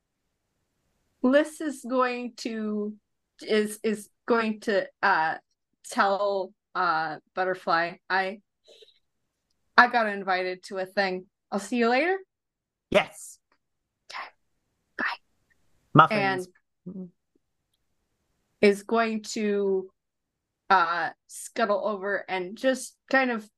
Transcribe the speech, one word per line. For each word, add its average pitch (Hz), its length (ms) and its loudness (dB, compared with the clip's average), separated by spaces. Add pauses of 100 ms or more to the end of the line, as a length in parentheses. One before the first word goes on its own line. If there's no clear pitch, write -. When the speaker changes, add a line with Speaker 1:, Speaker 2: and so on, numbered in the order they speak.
(1200)
Speaker 1:
Liz 285 380 2
is 302 260 -8
going 247 520 -2
to, 214 560 -4 (480)
is, 214 400 0
is 214 260 -4 (180)
going 220 340 0
to, 202 260 0 (160)
uh, 160 320 2 (560)
tell, 196 600 0 (220)
uh, 160 420 -2 (180)
Butterfly, 180 640 0 (120)
"I, 190 320 -2 (1400)
I 247 120 8
got 240 200 2
invited 185 560 -4
to 190 140 -10
a 190 80 -4
thing. 185 400 -2 (240)
I'll 202 80 -4
see 202 180 -6
you 233 140 2
later." 311 260 2 (760)
Speaker 2:
Yes. - 480 -2 (720)
Speaker 1:
Okay. - 180 -14 (680)
Bye. - 80 -6 (880)
Speaker 2:
Muffins. 190 560 4 (380)
Speaker 1:
And 180 240 -14 (1500)
is 202 220 6
going 220 380 0
to, 202 680 -2 (800)
uh, 170 400 2 (180)
scuttle - 580 -2
over 202 420 -4
and 185 280 -6
just 262 400 -2 (140)
kind 262 200 2
of 220 280 -6